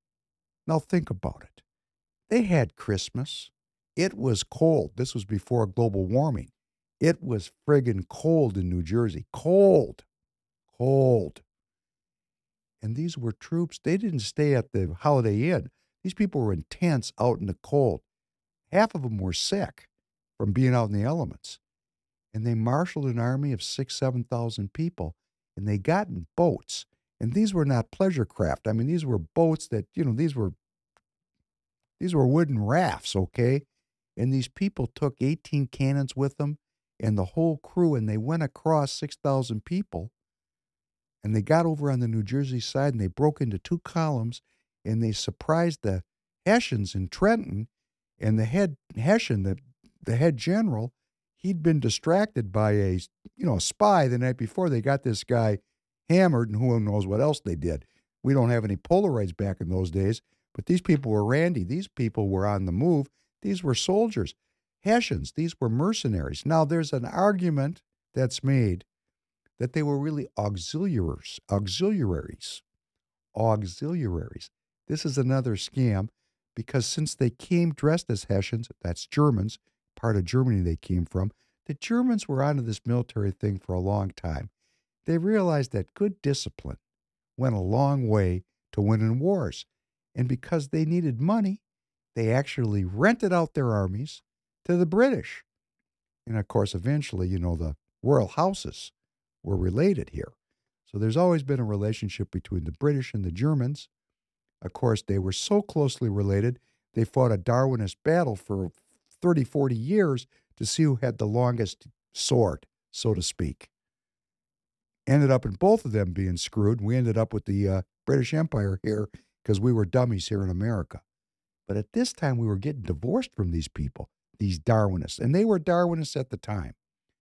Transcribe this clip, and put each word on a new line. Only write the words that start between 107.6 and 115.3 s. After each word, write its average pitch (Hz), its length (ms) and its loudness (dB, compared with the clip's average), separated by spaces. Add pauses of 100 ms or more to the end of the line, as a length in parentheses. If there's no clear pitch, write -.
battle 147 320 2
for 95 340 -4 (500)
thirty, 170 220 4
forty 135 320 0
years 143 520 0 (280)
to - 100 -4
see - 180 2
who 143 120 6
had 117 220 -2
the 110 100 0
longest 117 600 0 (260)
sword, - 520 2 (240)
so - 240 -2
to 90 80 0
speak. - 480 -6 (1400)
Ended 139 240 6
up 131 160 4